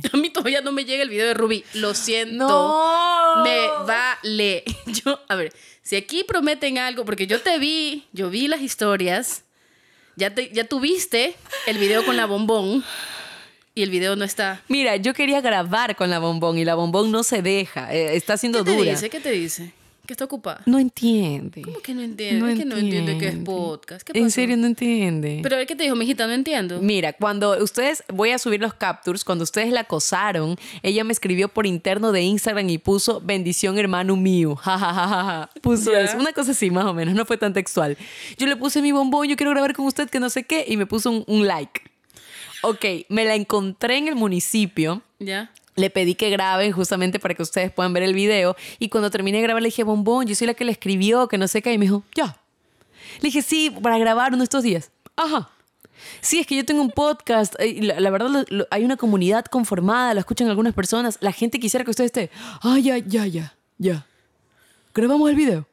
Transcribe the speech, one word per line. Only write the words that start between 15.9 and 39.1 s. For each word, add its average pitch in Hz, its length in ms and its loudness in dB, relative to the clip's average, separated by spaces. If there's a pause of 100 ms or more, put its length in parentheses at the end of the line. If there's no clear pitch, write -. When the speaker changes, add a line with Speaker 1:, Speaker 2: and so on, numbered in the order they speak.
Speaker 2:
con 180 140 0
la 175 100 0
bombón 165 380 0
y 165 80 2
la 165 100 2
bombón 175 360 2
no 226 120 2
se 226 180 0
deja, 175 520 -2
eh, 160 220 0
está 208 220 0
siendo 233 260 0
Speaker 1:
¿Qué 180 80 2
te 208 60 2
Speaker 2:
dura. 175 140 2
Speaker 1:
dice? 151 180 -4
¿Qué 311 100 -10
te 277 120 -4
dice? 170 420 -4 (320)
Que 262 80 -12
está 269 120 -8
ocupada. 214 400 -10
Speaker 2:
No 254 140 6
entiende. 208 840 0
Speaker 1:
¿Cómo 403 200 -12
que 262 120 -12
no 247 80 -8
entiende? 214 380 -4
Speaker 2:
No 233 80 0
Speaker 1:
Es 233 100 0
que 214 80 -4
no 226 120 -6
entiende 185 420 0
que 160 80 -2
es 165 80 -4
Speaker 2:
entiende. 170 100 -8
Speaker 1:
podcast. 175 560 -8
¿Qué - 160 -8
Speaker 2:
En 233 80 4
Speaker 1:
pasó? 220 80 2
Speaker 2:
serio, 247 240 2
no 233 80 2
entiende. 190 760 0
Speaker 1:
Pero, 269 120 0 (120)
¿qué 330 80 -8
te 320 80 -4
dijo, 277 120 2
mijita? 233 300 0
No 226 80 -2
entiendo. 240 480 -2
Speaker 2:
Mira, 190 320 2
cuando 202 500 2
ustedes, 269 480 0
voy 208 200 2
a 247 80 0
subir 208 200 0
los 214 140 -2
captures, 180 500 -4
cuando 175 200 0
ustedes 214 280 0
la 240 100 2
acosaron, 180 760 -2 (240)
ella 208 220 0
me 220 100 -2
escribió 190 340 0
por 208 200 0
interno 196 440 0
de 185 120 4
Instagram 202 480 0
y 165 80 0
puso, 202 420 0
"Bendición, 185 560 -2
hermano 190 380 0
mío". 180 400 4
Ja, 185 240 -2
ja, 180 160 0
ja, 185 120 2
ja, 190 180 0
ja. 160 240 -6 (120)
Puso 220 300 2
Speaker 1:
Ya. 202 100 6
Speaker 2:
eso, 208 160 0
una 302 160 0
cosa 269 200 0
así, 202 180 0
más 185 140 2
o 190 100 0
menos, 165 180 0
no 220 140 0
fue 226 100 0
tan 208 160 0
textual. 170 420 0 (440)
Yo 269 80 0
le 285 80 2
puse, 269 260 0
"Mi 285 100 4
bombón, 277 360 2